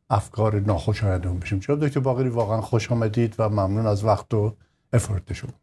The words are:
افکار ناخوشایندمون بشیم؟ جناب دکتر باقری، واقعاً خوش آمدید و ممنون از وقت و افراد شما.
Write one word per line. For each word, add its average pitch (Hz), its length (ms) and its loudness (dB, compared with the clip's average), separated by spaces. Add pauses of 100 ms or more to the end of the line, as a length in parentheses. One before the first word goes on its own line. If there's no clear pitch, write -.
(100)
افکار 107 500 0
ناخوشایندمون 92 800 0
بشیم؟ 95 200 -4
جناب 147 280 -2
دکتر 139 140 0
باقری، 131 280 0
واقعاً 113 320 0
خوش 107 320 0
آمدید 113 460 0
و 110 100 2
ممنون 101 380 0
از 104 180 0
وقت 107 300 2
و 107 200 0 (380)
افراد 104 400 0
شما. - 200 -10 (100)